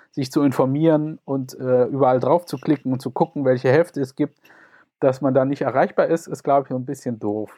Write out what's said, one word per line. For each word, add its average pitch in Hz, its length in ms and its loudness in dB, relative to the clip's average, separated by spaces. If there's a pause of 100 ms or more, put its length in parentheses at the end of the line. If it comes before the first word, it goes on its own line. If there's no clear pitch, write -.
(100)
sich 131 220 -6
zu 156 100 0
informieren 156 840 2
und, 135 340 -6
äh, 127 260 2
überall 127 360 2
drauf 151 240 2
zu 139 140 -8
klicken 135 340 -2
und 127 80 -4
zu 123 100 -8
gucken, 147 340 -2
welche 127 260 2
Hefte 156 320 2
es 131 140 -8
gibt, - 220 -4 (600)
dass 135 220 2
man 135 120 0
da 135 120 4
nicht 139 160 -4
erreichbar 139 440 0
ist, 160 200 -2
ist, - 160 -10
glaub 139 240 0
ich, - 80 -12
ein 127 120 -6
bisschen 131 320 -8
doof. 107 400 -6